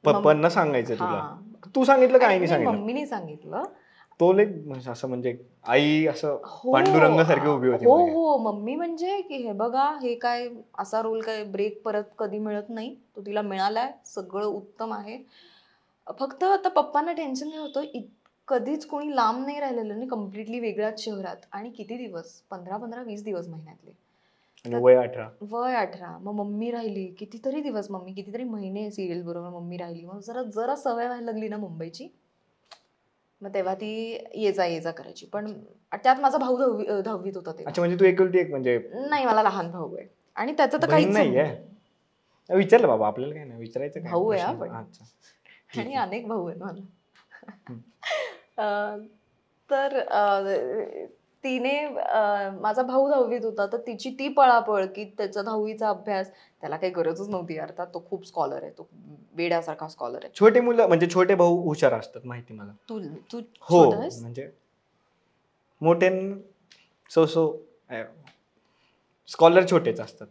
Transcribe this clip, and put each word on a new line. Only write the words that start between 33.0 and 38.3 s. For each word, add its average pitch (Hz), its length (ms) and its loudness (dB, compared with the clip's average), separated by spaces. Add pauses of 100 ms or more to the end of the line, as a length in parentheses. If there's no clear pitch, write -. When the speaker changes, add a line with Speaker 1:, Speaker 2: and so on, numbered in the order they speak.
Speaker 2:
मग 196 120 -14
तेव्हा 190 220 -2
ती 220 480 -8 (120)
ये 214 160 0
जा, 190 140 0
ये 165 160 -4
जा 165 100 -4
करायची. - 340 -16
पण 214 260 -8
Speaker 1:
अच्छा. - 460 -16
Speaker 2:
त्यात 254 220 6
माझा 277 180 2
भाऊ 254 200 0
दहावी, 226 280 0
अ, 202 160 -2
दहावीत 196 340 -6
होता 170 160 -10
तेव्हा. 160 180 -12
Speaker 1:
अच्छा, 175 120 -2
म्हणजे 175 180 0
तू 190 60 8
एकुलती 185 340 6